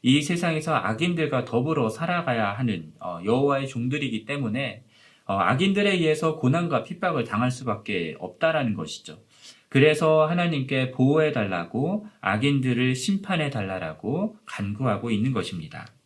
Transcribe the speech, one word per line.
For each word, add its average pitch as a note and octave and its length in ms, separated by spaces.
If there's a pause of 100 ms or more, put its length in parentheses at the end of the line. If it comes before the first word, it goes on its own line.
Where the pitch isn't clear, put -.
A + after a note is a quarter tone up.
이 C#3+ 220
세상에서 E3 500
악인들과 C#3 720
더불어 C3 440
살아가야 B2 640
하는, G#2 460
어, F2 240
여호와의 C3+ 440
종들이기 B2+ 580
때문에, C3 580 (420)
어, G2 100
악인들에 F#3+ 560
의해서 D#3 460
고난과 C#3 460
핍박을 E3+ 420
당할 B2 260
수밖에 G2+ 680
없다라는 D3 560
것이죠. - 460 (500)
그래서 D#3 580
하나님께 C#3+ 640
보호해달라고, C#3 1120 (160)
악인들을 B2+ 720
심판해달라고 C3+ 1500
간구하고 G#2 640
있는 A#2 240
것입니다. E2 540 (180)